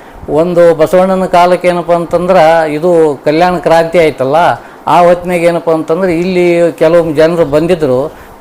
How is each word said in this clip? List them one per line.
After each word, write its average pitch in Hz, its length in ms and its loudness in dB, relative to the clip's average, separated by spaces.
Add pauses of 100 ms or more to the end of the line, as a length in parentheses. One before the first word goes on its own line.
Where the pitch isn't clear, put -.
(300)
ಒಂದು 170 460 2
ಬಸವಣ್ಣನ 185 520 0
ಕಾಲಕ್ಕೆ 175 420 2
ಏನಪ್ಪ 170 240 -2
ಅಂತಂದ್ರೆ, 165 840 0
ಇದು 160 500 0
ಕಲ್ಯಾಣ 170 340 0
ಕ್ರಾಂತಿ 165 400 0
ಆಯ್ತಲ್ಲ, 147 380 0 (500)
ಆ 160 140 2
ಹೊತ್ನಾಗ 175 440 0
ಏನಪ್ಪ 170 260 -2
ಅಂತಂದ್ರೆ, 160 500 -2
ಇಲ್ಲಿ 175 520 0
ಕೆಲವು 165 400 0
ಜನರು 160 320 0
ಬಂದಿದ್ರು. 151 680 -2 (280)